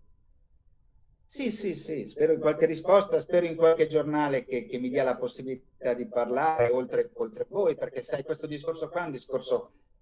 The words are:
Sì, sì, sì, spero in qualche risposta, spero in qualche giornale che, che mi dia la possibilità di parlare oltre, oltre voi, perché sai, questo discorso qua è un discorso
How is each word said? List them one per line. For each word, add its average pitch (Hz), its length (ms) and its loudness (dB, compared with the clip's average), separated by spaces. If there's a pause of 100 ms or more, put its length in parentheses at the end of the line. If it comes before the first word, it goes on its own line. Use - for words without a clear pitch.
(1300)
Sì, 254 220 -4
sì, 202 240 -4
sì, 143 320 -8
spero 156 280 2
in 131 60 0
qualche 151 260 4
risposta, 165 520 4
spero 175 280 2
in 160 100 -6
qualche 160 320 6
giornale 147 560 0
che, 120 220 -4
che 123 120 -8
mi 127 100 -4
dia 135 140 0
la 123 140 2
possibilità 127 760 -6
di 120 140 -6
parlare 123 640 2
oltre, 123 440 0
oltre 110 340 -6
voi, - 260 0
perché 123 280 -8
sai, 139 200 -4
questo 156 240 -6
discorso 151 420 -6
qua 175 140 -4
è 170 40 -6
un 156 60 -6
discorso 127 600 -4 (300)